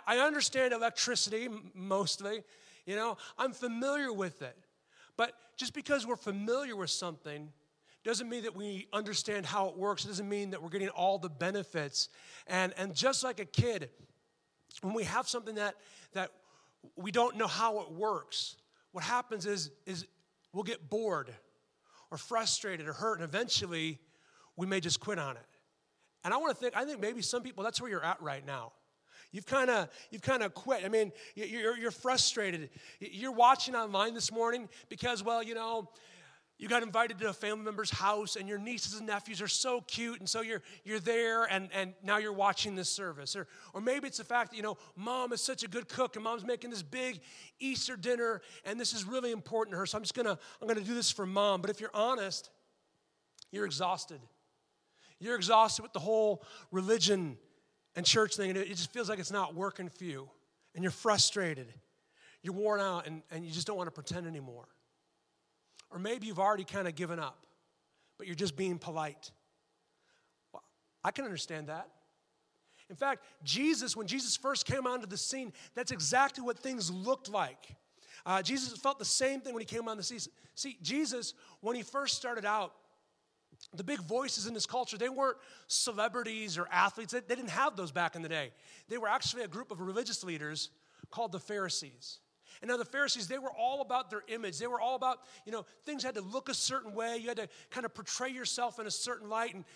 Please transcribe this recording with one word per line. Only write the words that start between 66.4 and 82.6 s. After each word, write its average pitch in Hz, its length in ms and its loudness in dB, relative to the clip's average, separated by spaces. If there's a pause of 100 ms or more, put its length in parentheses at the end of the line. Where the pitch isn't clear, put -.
kinda 185 260 -2
given 165 280 -4
up, 139 260 -8 (720)
but 196 100 -14
you're 175 80 -6
just 160 220 0
being 180 200 0
polite. 156 540 -6 (1200)
Well, - 120 -16 (400)
I 196 80 2
can 277 120 -4
understand 160 440 -6
that. 160 220 -10 (1000)
In 180 80 -14
fact, 277 260 0 (200)
Jesus, 240 520 2
when 220 100 -4
Jesus 247 300 0
first 269 300 0
came 254 200 0
onto 247 220 -2
the 190 100 -8
scene, 254 360 -4 (200)
that's 254 180 -4
exactly 247 520 4
what 240 160 -2
things 233 320 -2
looked 220 380 0
like. 170 460 -2 (500)
Uh, 190 160 4
Jesus 240 360 -2
felt 277 220 2
the 208 60 -4
same 269 340 4
thing 262 140 -8
when 226 80 -4
he 214 40 -8
came 226 220 -4
on 220 80 -2
the 202 80 -6
scene. 233 160 -6 (340)
See, 254 280 -6
Jesus, 240 520 -2 (280)
when 233 160 -2
he 240 40 -6
first 269 340 0
started 240 280 -4
out, 208 300 0 (1000)